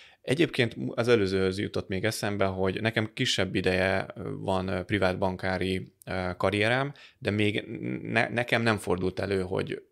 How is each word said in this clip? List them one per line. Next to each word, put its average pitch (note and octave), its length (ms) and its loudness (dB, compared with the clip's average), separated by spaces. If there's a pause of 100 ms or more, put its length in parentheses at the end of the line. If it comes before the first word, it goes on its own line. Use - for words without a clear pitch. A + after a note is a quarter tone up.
(220)
Egyébként C3+ 540 0 (200)
az A#2 120 0
előzőhöz F#2+ 520 4
jutott - 280 -4
még F#2+ 180 -2
eszembe, G2+ 400 0
hogy F#2+ 360 0
nekem A2 320 0
kisebb F#2+ 420 0
ideje F#2 520 2 (280)
van, F#2+ 320 -2
ö, F#2 160 -2
privátbankári, F#2 1080 0 (120)
ö, F#2 320 -4
karrierem, A2+ 560 2 (240)
de G#2 140 -4
még G#2+ 340 0 (360)
ne-, A2+ 280 0
nekem A#2 320 0
nem A2+ 160 2
fordult F#2 420 0
elő, G2 220 0
hogy G2 400 -4 (100)